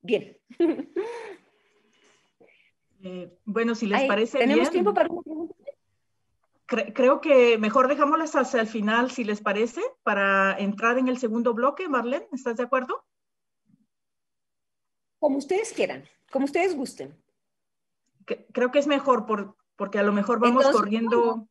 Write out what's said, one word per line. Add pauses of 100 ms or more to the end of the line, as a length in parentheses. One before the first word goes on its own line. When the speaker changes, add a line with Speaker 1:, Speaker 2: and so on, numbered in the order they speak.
Speaker 1:
Bien. (140)
<laughs> (1600)
Speaker 2:
Eh,
bueno,
si
les
Speaker 1:
Ay,
Speaker 2:
parece
Speaker 1:
¿tenemos
Speaker 2:
bien,
Speaker 1:
tiempo
para
una
pregunta? (1120)
Speaker 2:
cre-,
creo
que
mejor
dejámoslas
hasta
el
final,
si
les
parece, (200)
para
entrar
en
el
segundo
bloque.
Marlene,
¿estás
de
acuerdo? (2250)
Speaker 1:
Como
ustedes
quieran, (280)
como
ustedes
gusten. (1000)
Speaker 2:
Cre-,
creo
que
es
mejor
por, (200)
porque
a
lo
mejor
vamos
Speaker 1:
Entonces,
Speaker 2:
corriendo.
Speaker 1:
bueno.